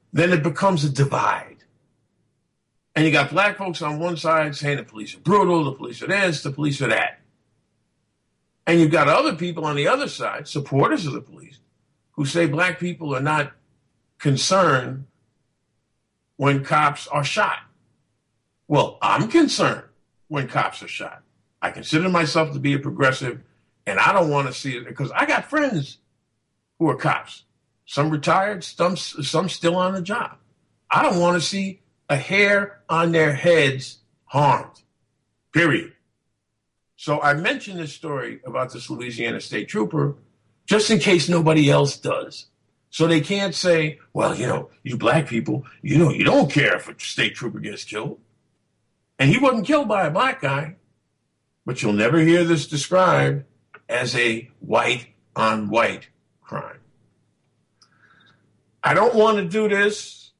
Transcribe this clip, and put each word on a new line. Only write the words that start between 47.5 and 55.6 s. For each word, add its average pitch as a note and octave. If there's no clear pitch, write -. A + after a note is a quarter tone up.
gets G#2+
killed." G#2+
And C3+
he G3
wasn't B3+
killed D4
by G3+
a D3
black B3+
guy, D3
but B2+
you'll G#2+
never A#2
hear E3
this E3
described C#3+
as A#2+
a A#2
white-on-white A2